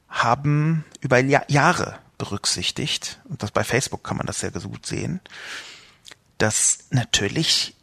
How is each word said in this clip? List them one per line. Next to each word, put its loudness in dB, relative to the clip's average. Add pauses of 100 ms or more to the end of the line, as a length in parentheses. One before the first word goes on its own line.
haben 2 (160)
über 4
Ja-, 4
Jahre 2 (200)
berücksichtigt, -4
und -10
das, -4
bei 2
Facebook 0
kann -4
man -4
das -6
sehr -4
gut -10
sehen, -4 (1200)
dass 2 (120)
natürlich 0